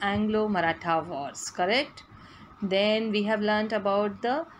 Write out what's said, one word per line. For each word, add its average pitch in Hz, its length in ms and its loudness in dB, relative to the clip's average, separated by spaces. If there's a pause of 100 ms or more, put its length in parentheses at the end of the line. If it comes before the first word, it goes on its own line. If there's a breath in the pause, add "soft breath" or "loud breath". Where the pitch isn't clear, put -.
Anglo-Maratha 202 1040 0
Wars, 143 440 -10
correct? 214 540 0 (580 loud breath)
Then 208 500 2
we 208 120 2
have 214 180 0
learnt 214 320 0
about 202 480 0
the 277 240 -2 (140 loud breath)